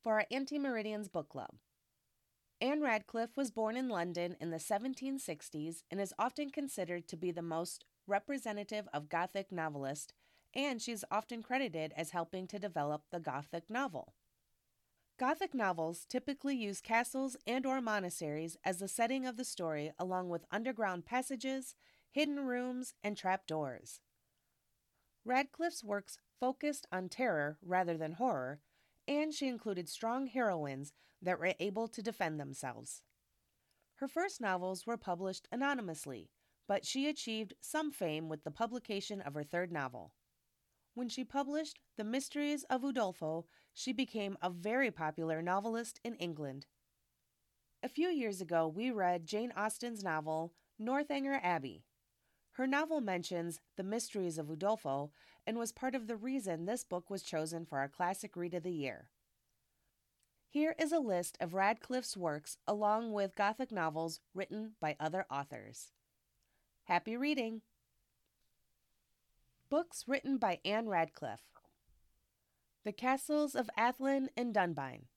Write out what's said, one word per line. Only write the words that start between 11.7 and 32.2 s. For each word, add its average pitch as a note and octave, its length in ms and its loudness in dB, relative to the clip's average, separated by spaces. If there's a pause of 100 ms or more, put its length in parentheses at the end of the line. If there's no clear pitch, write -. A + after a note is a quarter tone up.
as D#3+ 140 -2
helping F3 380 -2
to G#3 120 -6
develop D3+ 500 0
the F3 120 -4
Gothic D3 480 -6
novel. A3 440 -2 (1040)
Gothic D#4+ 360 2
novels E3+ 560 2
typically C#4 480 0
use G3+ 240 -2
castles B3 560 2 (100)
and B3+ 180 2
or C4 140 2
monasteries F3 840 -2
as F3+ 140 0
the G3 100 -4
setting B3+ 360 2
of B3 120 -4
the B3 80 -2
story, D#3 520 -2
along F#3 300 0
with E3+ 240 -2
underground G#3 540 0
passages, C4 720 -2 (360)
hidden C#4+ 340 2
rooms, B3 560 -2
and G#3 140 -2
trapdoors. D#3 840 -2 (1300)
Radcliffe's C#4 560 2
works G3+ 360 -4 (200)
focused B3 520 0
on F#3 180 -2
terror D#3 540 2
rather F3+ 340 2
than D#3 140 0
horror, D3+ 480 0 (480)
and D4 260 2
she C#4+ 140 0
included G3+ 420 -2
strong B3 380 0
heroines D#3 680 0 (260)
that F3+ 200 2
were F3+ 200 2
able G#3 280 0
to A3+ 160 -8
defend E3 360 0